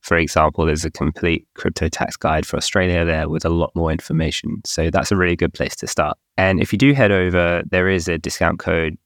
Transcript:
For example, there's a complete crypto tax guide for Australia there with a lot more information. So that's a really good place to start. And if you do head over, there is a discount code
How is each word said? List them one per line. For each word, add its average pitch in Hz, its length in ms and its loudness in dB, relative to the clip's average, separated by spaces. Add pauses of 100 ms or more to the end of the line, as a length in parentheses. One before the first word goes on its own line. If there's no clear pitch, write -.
For - 180 -2
example, 80 480 2
there's 78 180 0
a 78 60 -4
complete 80 640 -2
crypto - 340 -2
tax - 280 -6
guide - 280 -2
for - 120 -8
Australia 90 480 0
there 80 240 0
with 78 160 -4
a 82 40 0
lot 82 280 0
more 82 160 0
information. 80 760 -4
So 82 240 -2
that's - 220 0
a 101 40 2
really 87 200 2
good 82 180 0
place - 220 -6
to - 100 -10
start. - 320 -2 (180)
And 95 240 2
if - 120 0
you 107 60 -2
do 135 140 6
head 120 200 4
over, 87 580 2
there 92 180 2
is 90 200 0
a 82 100 0
discount 85 400 -2
code 82 480 -2